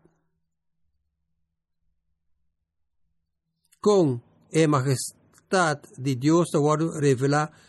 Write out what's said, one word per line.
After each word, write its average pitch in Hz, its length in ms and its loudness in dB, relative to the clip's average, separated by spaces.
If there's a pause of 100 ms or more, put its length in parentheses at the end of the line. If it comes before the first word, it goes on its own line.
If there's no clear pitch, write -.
(3750)
Con 170 420 2 (280)
e 160 160 2
majestad 151 1120 -2 (160)
de 131 200 -4
Dios, 160 340 2
ta 165 80 -2
guardo 151 420 -2
revela 143 520 0 (160)